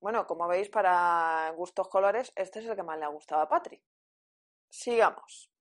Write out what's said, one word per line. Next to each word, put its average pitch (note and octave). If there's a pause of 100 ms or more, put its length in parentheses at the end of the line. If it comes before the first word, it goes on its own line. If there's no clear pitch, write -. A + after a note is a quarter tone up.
Bueno, G#3
como E3+
veis, F#3+
para E3+
gustos F3+
colores, G3+
este F#3+
es A3+
el A3+
que G3
más D#3+
le D#3
ha D3
gustado D3+
a D#3
Patri. - (880)
Sigamos. - (100)